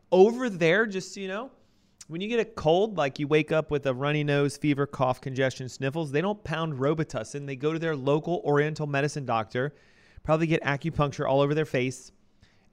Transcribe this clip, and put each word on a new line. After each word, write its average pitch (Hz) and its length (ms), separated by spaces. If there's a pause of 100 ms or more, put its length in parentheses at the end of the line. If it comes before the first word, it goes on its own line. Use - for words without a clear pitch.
(120)
Over 233 380
there, 180 360
just 190 280
so 202 60
you 196 80
know, 220 240 (560)
when 165 140
you 208 60
get 233 120
a 214 60
cold, 185 520
like 143 220
you 143 80
wake 151 240
up 156 200
with 143 160
a 131 60
runny 147 300
nose, 143 340
fever, 143 280
cough, 127 360
congestion, 131 480
sniffles, 139 420
they 143 100
don't 208 220
pound 156 300
Robitussin. 143 720
They 139 80
go 151 180
to 160 60
their 160 160
local 151 480
oriental 147 420
medicine 143 400
doctor, 123 480 (500)
probably 160 220
get 160 180
acupuncture 143 640
all 139 140
over 143 140
their 156 100
face, 127 460 (600)